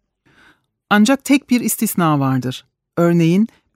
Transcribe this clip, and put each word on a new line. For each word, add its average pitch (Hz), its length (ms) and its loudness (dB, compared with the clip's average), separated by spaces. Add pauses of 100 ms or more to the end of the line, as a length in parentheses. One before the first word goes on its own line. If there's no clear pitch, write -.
(920)
Ancak 214 340 2
tek 277 260 0
bir 247 100 0
istisna 175 600 -2
vardır. 131 460 -4 (300)
Örneğin 170 520 2 (280)